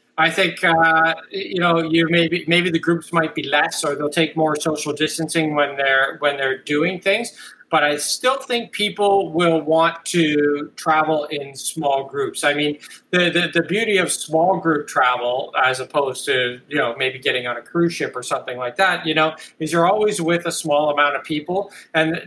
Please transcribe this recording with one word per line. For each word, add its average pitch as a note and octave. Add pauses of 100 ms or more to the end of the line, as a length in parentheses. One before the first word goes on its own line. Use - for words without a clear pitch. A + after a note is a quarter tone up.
(180)
I D#3+
think, F3
uh, E3 (160)
you F#3+
know, E3+
you E3
maybe, E3+
maybe F3
the E3
groups E3
might D#3+
be D3+
less, D3
or C#3+
they'll D3
take D#3
more D#3
social D3+
distancing D#3
when C#3
they're, C#3
when C#3+
they're C3+
doing E3
things. G#3 (400)
But D3+
I D3
still -
think A#3+
people G3
will E3
want D#3+
to D3
travel D#3
in C#3
small C#3
groups. -
I D3
mean, D3 (320)
the, F3
the, F3 (100)
the E3
beauty G#3
of E3+
small E3+
group D#3+
travel, B2+ (100)
as B2+
opposed C3
to, B2+
you D3
know, A#2+
maybe C3
getting B2+
on A#2+
a -
cruise E3+
ship -
or B2+
something B2+
like A#2+
that, F3
you D#3
know, D#3 (240)
is D#3
you're E3+
always G#3
with E3+
a E3+
small D3+
amount C#3+
of C3+
people. F3+ (240)
And D#3+